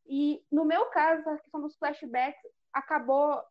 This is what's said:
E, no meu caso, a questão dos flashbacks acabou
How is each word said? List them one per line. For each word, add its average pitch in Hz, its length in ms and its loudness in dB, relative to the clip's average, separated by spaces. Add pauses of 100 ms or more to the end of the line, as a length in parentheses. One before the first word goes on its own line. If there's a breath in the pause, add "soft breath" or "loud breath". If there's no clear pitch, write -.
E, 294 460 -2
no 302 120 4
meu 330 220 2
caso, 320 420 2
a 302 120 -4
questão - 200 -12
dos 302 160 -8
flashbacks 277 640 -4 (320)
acabou 277 800 0